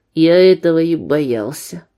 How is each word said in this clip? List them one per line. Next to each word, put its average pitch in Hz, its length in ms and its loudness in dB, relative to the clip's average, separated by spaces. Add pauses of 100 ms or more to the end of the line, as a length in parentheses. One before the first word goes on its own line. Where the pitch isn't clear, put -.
(160)
«Я 165 200 4
этого 180 460 2
и 165 140 -2
боялся». 143 880 -6 (120)